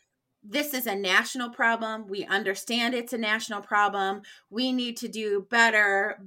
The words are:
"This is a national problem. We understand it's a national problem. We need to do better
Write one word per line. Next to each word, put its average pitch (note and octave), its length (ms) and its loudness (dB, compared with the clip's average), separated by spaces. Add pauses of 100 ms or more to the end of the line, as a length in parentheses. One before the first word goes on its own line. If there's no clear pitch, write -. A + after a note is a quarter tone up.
(440)
"This C#4 300 -4
is B3 140 -4
a G3+ 80 -2
national G#3+ 540 0
problem. A3 580 0
We G3 180 -6
understand G#3+ 680 0
it's A#3+ 200 -4
a A#3+ 40 -2
national A3 440 -2
problem. G3+ 600 0 (280)
We B3+ 220 -2
need A#3+ 260 -2
to A#3+ 100 -8
do G3+ 420 -2
better G#3+ 760 4